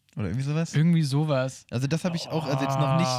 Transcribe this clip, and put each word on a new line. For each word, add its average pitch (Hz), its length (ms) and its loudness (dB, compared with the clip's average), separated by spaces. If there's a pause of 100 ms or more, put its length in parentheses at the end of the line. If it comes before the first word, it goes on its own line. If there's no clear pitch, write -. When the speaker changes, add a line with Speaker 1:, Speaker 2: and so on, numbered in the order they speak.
(160)
Speaker 1:
Oder 104 120 -4
irgendwie 127 180 -4
sowas? 156 300 -2
Speaker 2:
Irgendwie 165 260 4
sowas. 139 680 0
Speaker 1:
Also 127 160 -2
das 160 180 -2
hab 175 80 0
ich 170 140 -6
auch, 156 180 -4
also 135 180 -2
jetzt 135 140 0
noch 143 100 2
Speaker 2:
Ah. 131 100 2 (220)